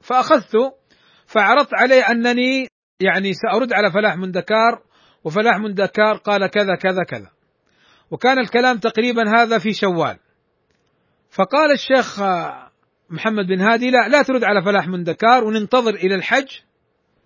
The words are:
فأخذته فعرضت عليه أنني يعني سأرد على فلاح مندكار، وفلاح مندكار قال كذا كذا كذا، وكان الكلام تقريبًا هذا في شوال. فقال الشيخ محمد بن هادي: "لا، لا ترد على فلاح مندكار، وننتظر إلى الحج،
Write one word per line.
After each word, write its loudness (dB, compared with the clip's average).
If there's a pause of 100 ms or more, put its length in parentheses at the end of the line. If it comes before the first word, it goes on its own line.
فأخذته 0 (520)
فعرضت 2
عليه 4 (100)
أنني 0 (340)
يعني 0
سأرد -2
على 0
فلاح 0
مندكار، -2 (420)
وفلاح 0
مندكار 0
قال -2
كذا 0
كذا -2
كذا، -12 (800)
وكان 0
الكلام 0
تقريبًا 0
هذا 2
في -2
شوال. -2 (1120)
فقال 0
الشيخ 0 (880)
محمد -4
بن -2
هادي: 2
"لا، 2
لا 4
ترد 0
على 0
فلاح 0
مندكار، 0
وننتظر 0
إلى -2
الحج، -2 (800)